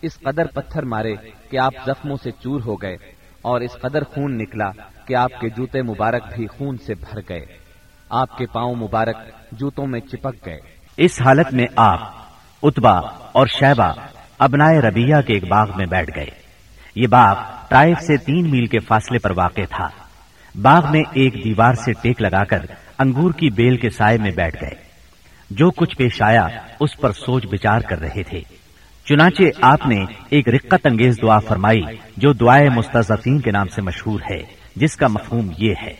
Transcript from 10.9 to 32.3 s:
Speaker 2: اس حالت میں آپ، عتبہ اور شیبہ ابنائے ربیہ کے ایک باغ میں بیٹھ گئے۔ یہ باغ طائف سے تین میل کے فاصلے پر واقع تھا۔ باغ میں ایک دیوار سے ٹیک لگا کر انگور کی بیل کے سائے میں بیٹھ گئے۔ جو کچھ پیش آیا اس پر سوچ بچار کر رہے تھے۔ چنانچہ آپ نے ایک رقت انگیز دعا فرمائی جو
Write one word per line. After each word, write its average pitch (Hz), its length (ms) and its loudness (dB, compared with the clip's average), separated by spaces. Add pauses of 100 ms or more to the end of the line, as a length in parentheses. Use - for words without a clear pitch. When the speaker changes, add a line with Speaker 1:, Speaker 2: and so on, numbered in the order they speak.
Speaker 2:
اس 165 280 2
حالت 135 300 4
میں 123 120 0 (100)
آپ، 98 240 4 (600)
عتبہ 117 380 4 (320)
اور 135 140 4
شیبہ 123 460 2 (460)
ابنائے 147 420 4
ربیہ 120 360 2 (100)
کے 113 80 0
ایک 92 140 -4
باغ 104 180 2 (100)
میں 95 100 -4
بیٹھ 85 300 -4
گئے۔ 73 140 -10 (680)
یہ 120 100 0
باغ 107 300 6 (320)
طائف 156 320 4
سے 151 160 0
تین 160 340 0
میل 120 160 2
کے 113 120 -2
فاصلے 117 400 -2
پر 101 120 -2
واقع 90 400 -2
تھا۔ - 180 -6 (720)
باغ 143 300 6
میں 156 100 2 (100)
ایک 131 320 0
دیوار 110 300 2
سے 117 180 -4 (100)
ٹیک 120 200 0
لگا 98 220 0
کر 95 220 -4 (320)
انگور 135 340 2
کی 160 180 0
بیل 120 260 2
کے 117 140 -2
سائے 110 280 2
میں 104 120 0
بیٹھ 82 320 -4
گئے۔ - 280 -16 (600)
جو 139 200 2
کچھ - 260 -4
پیش 120 260 0
آیا 107 260 4 (320)
اس 147 200 -4
پر 123 120 0
سوچ 123 400 -4
بچار 107 280 2
کر 87 200 -6
رہے 82 220 -8
تھے۔ 87 180 -10 (640)
چنانچہ 165 380 4 (180)
آپ 135 260 4
نے 104 180 0 (260)
ایک 143 180 2
رقت - 380 2
انگیز 120 360 2
دعا 110 160 6
فرمائی 104 440 2 (340)
جو 139 160 4